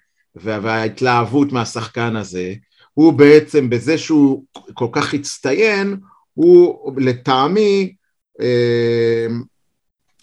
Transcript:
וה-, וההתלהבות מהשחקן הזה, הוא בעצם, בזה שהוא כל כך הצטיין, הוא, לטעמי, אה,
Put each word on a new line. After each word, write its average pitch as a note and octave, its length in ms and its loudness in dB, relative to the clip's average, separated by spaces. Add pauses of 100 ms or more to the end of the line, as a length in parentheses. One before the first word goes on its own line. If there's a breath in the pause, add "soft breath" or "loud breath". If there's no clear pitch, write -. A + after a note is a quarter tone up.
(360)
וה-, G#2 260 -8
וההתלהבות A2+ 880 -2
מהשחקן A#2 640 -6
הזה, F#2 380 -10 (400)
הוא D#3 200 4
בעצם, C#3+ 560 4
בזה A#2+ 280 -2
שהוא C#3+ 460 0 (300)
כל A#2+ 180 -6
כך D3 220 -6
הצטיין, G3 840 -4 (360 soft breath)
הוא, E3+ 640 4
לטעמי, D#3 960 0 (480)
אה, A#2 880 0 (960)